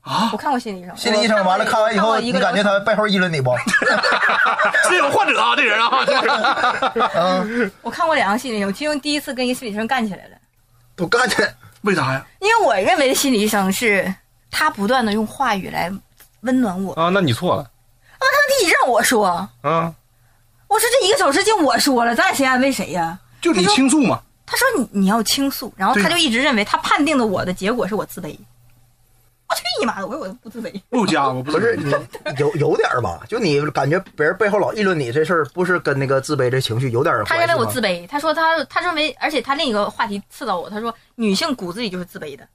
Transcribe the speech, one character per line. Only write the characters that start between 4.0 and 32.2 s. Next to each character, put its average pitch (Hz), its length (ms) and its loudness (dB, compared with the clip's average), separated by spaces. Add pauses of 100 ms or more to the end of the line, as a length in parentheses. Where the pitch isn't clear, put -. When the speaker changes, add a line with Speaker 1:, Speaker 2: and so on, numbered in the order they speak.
Speaker 1:
是 359 100 2
有 294 120 2
患 415 160 2
者 233 140 -2
啊， 240 160 2
这 285 80 2
人 214 180 2
啊。 240 220 0 (1120)
Speaker 3:
嗯。 190 540 0 (120)
Speaker 2:
我 233 80 -8
看 330 160 -2
过 320 80 2
两 277 160 0
个 277 80 0
心 254 140 -6
理 214 60 -2
医 - 20 -2
生， 196 80 -2
我 202 40 -4
其 285 120 -6
中 302 160 -2
第 294 120 -4
一 294 60 0
次 277 160 -6
跟 247 100 -2
一 247 80 0
个 247 60 -4
心 262 80 -12
理 202 60 -8
医 - 20 -8
生 214 100 -4
干 226 220 -2
起 185 80 -6
来 - 120 -18
了。 92 100 -20 (580)
Speaker 3:
都 170 140 -4
干 240 200 2
起 208 140 0
来？ - 100 0 (300)
Speaker 1:
为 202 100 2
啥 135 200 0
呀？ 135 120 -4 (160)
Speaker 2:
因 381 60 -2
为 440 160 4
我 269 140 4
认 262 220 2
为 262 140 4
心 269 200 0
理 208 80 2
医 214 80 2
生 196 240 0
是 190 400 0 (360)
他 311 220 0
不 202 160 -4
断 247 180 2
地 208 80 0
用 220 140 -2
话 220 300 -2
语 185 140 -6
来 170 220 -4 (500)
温 254 180 2
暖 196 240 -2
我。 175 100 -6
Speaker 4:
啊， 170 180 0
那 196 80 2
你 147 120 2
错 175 240 0
了。 147 60 -4
Speaker 2:
啊， - 60 -14 (520)
他 539 340 2
自 494 100 2
己 330 60 2 (100)
让 294 80 2
我 233 140 2
说。 196 460 0 (140)
Speaker 4:
啊。 165 300 -2 (760)
Speaker 2:
我 415 100 2
说 453 100 0 (120)
这 359 60 0
一 381 40 4
个 - 80 4
小 339 140 2
时 359 100 2
就 427 160 4
我 262 220 2
说 247 240 2
了， 233 100 0
咱 311 100 2
俩 381 80 2
谁 277 140 0
安 254 140 2
慰 277 100 2
谁 190 220 -6
呀？ 170 260 -4 (220)
Speaker 1:
就 339 120 2
你 185 140 4
倾 254 240 4
诉 302 120 4
嘛。 143 180 2 (260)
Speaker 2:
他 466 100 -6
说， 508 160 2
他 403 60 0
说 240 140 -2
你， 202 80 -2
你 190 60 4
要 220 140 2
倾 277 300 -2
诉， 240 260 -10
然 196 120 0
后 226 120 2
他 190 80 2
就 339 80 0
一 320 140 2
直 233 100 0
认 277 140 2
为 208 100 0
他 - 140 -2
判 370 260 2
定 294 140 2
的 233 80 2
我 185 180 -2
的 180 80 -4
结 185 200 -4
果 226 160 -2
是 214 80 -4
我 160 100 -4
自 - 140 -14
卑。 175 40 -12
Speaker 1:
对。 151 140 -12 (1120)
Speaker 2:
我 - 60 0
去 - 80 -4 (160)
你 311 80 0
妈 196 140 -4
的！ 190 80 -8
我 214 40 -8
说 277 140 -8
我 - 20 -10 (140)
不 226 80 -18
自 233 100 -14
卑。 196 300 -10
Speaker 1:
不 233 160 2
家 143 200 2
伙， 131 140 -2
不 139 120 -6
自 160 60 0
卑。 - 20 2
Speaker 3:
不 - 0 -
是， 226 160 0
你 143 160 -2 (480)